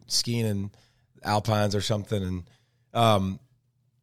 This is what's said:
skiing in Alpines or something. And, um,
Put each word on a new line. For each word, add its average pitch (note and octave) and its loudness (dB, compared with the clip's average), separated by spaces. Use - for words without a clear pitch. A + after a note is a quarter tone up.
skiing A#2 -2
in G2+ -4
Alpines G#2 2
or G#2 0
something. G#2 -2
And, F#2 -4
um, G#2 4